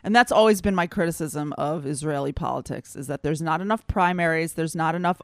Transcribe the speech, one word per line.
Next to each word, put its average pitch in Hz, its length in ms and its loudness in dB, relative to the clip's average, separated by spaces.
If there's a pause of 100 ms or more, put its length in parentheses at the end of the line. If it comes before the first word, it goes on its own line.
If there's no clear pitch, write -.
And 196 100 0
that's 240 160 6
always 214 300 6
been 196 160 0
my 175 100 2
criticism 156 720 -2
of 147 260 -2
Israeli 143 460 -2
politics, - 640 -6
is 135 140 -10
that 139 160 -6
there's 151 180 -2
not 160 180 0
enough 208 280 -2
primaries, 170 640 2
there's 160 240 -4
not 160 180 0
enough 175 300 0